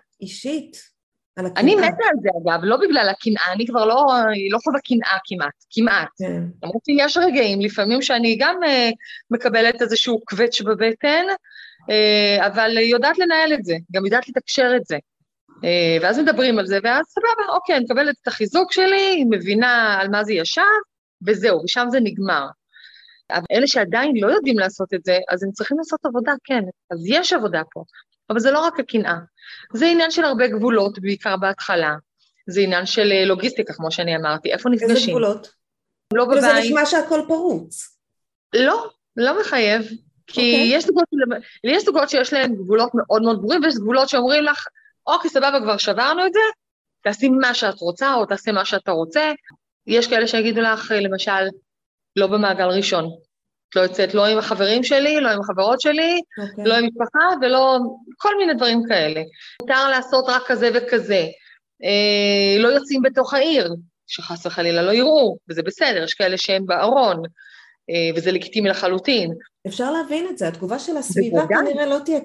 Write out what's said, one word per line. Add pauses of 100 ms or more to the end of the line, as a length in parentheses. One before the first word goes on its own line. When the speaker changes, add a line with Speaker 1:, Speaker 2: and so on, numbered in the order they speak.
(220)
Speaker 1:
אישית, (420)
על
הקנאה.
Speaker 2:
אני
מתה
על
זה, (140)
אגב,
לא
בגלל
הקנאה,
אני
כבר
לא, (460)
לא
חווה
קנאה
כמעט, (160)
כמעט. (100)
Speaker 1:
כן. (220)
Speaker 2:
למרות
שיש
רגעים,
לפעמים
שאני
גם,
אה, (420)
מקבלת
איזשהו
קווץ'
בבטן, (640)
אה,
אבל
יודעת
לנהל
את
זה, (160)
גם
יודעת
לתקשר
את
זה. (640)
אה,
ואז
מדברים
על
זה,
ואז
סבבה,
אוקיי,
אני
מקבלת
את
החיזוק
שלי,
היא
מבינה
על
מה
זה
ישב, (680)
וזהו,
ושם
זה
נגמר. (840)
אבל
אלה
שעדיין
לא
יודעים
לעשות
את
זה, (120)
אז
הם
צריכים
לעשות
עבודה, (100)
כן, (280)
אז
יש
עבודה (120)
פה, (460)
אבל
זה
לא
רק
הקנאה, (580)
זה
עניין
של
הרבה
גבולות,
בעיקר
בהתחלה, (520)
זה
עניין
של,
אה,
לוגיסטיקה,
כמו
שאני
אמרתי,
איפה
Speaker 1:
איזה
Speaker 2:
נפגשים?
Speaker 1:
גבולות? (680)
Speaker 2:
לא
Speaker 1:
כאילו,
זה
Speaker 2:
בבית.
Speaker 1:
נשמע
שהכל
פרוץ. (580)
Speaker 2:
לא, (280)
לא
מחייב, (460)
כי
Speaker 1:
אוקיי.
Speaker 2:
יש
זוגות, (560)
יש
זוגות
שיש
להם
גבולות
מאוד
מאוד
ברורים,
ויש
גבולות
שאומרים
לך, (400)
"אוקיי,
סבבה,
כבר
שברנו
את
זה, (640)
תעשי
מה
שאת
רוצה,
או
תעשי
מה
שאתה
רוצה." (560)
יש
כאלה
שיגידו
לך,
אה,
למשל, (720)
"לא
במעגל
ראשון, (640)
את
לא
יוצאת
לא
עם
החברים
שלי,
לא
עם
החברות
שלי, (200)
Speaker 1:
אוקיי.
Speaker 2:
לא
עם
משפחה, (220)
ולא", (400)
כל
מיני
דברים
כאלה. (400)
"מותר
לעשות
רק
כזה
וכזה, (560)
אה,
לא
יוצאים
בתוך
העיר, (320)
שחס
וחלילה
לא
יראו", (120)
וזה
בסדר,
יש
כאלה
שהם
בארון, (680)
אה,
וזה
לגיטימי
לחלוטין. (360)
Speaker 1:
אפשר
להבין
את
זה,
התגובה
של
הסביבה
Speaker 2:
בוודאי.
Speaker 1:
כנראה
לא
תהיה